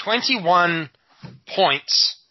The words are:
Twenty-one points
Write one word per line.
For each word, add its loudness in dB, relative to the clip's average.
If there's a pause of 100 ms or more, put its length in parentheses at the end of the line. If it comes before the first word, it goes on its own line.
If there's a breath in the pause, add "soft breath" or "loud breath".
Twenty-one 0 (580)
points 0 (140)